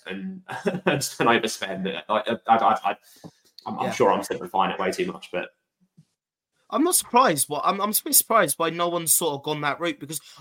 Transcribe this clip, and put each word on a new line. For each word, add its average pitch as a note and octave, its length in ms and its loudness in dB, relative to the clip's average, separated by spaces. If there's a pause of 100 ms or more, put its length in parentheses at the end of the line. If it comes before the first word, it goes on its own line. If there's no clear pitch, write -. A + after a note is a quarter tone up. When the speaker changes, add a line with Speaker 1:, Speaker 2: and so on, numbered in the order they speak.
Speaker 1:
and, F#2+ 400 -10
<laughs> - 200 -10
and F3+ 360 0
overspend. G2 1080 0
I, G#2+ 60 0
I, A2 240 0 (100)
I, - 100 6
I, G#2+ 400 2 (680)
I'm, G#2+ 140 -8
I'm - 80 -2
Speaker 2:
Yeah. - 40 -2
Speaker 1:
sure G2+ 220 4
I'm G2 100 0
simplifying F#2 480 -2
it - 80 -6
way F#2+ 120 0
too F2+ 160 -2
much, - 220 -10
but F2+ 200 -6 (1200)
Speaker 2:
I'm B3+ 160 2
not F4 100 2
surprised. A#3 540 4
What D3 160 -4
I'm, F#3+ 160 0
I'm G#3+ 80 -2
a G#3 160 -2
bit D4 100 -2
surprised G#3 420 2
why E3 120 0
no E3+ 180 -2
one's E3+ 260 -2
sort D3+ 220 0
of C#3 80 -10
gone D3+ 180 -4
that D3 200 -4
route, E3+ 180 -4
because D3 220 -12 (200)